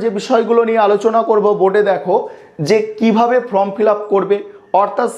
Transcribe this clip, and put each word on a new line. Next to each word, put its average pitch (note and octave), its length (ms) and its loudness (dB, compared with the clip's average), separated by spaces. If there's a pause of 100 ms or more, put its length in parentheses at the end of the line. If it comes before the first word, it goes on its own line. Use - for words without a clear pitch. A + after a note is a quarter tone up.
যে A#3 140 -2
বিষয়গুলো A#3 520 0
নিয়ে A3+ 180 2
আলোচনা A3 420 2
করব, G#3 160 2 (140)
বোর্ডে F#3+ 320 2
দেখো F#3 260 -2 (500)
যে G#3+ 100 4 (220)
কিভাবে A#3 380 2 (120)
ফর্ম G3 260 -2
ফিল G#3+ 180 0
আপ - 80 -4 (120)
করবে, G3 240 0 (460)
অর্থাৎ A3+ 340 -2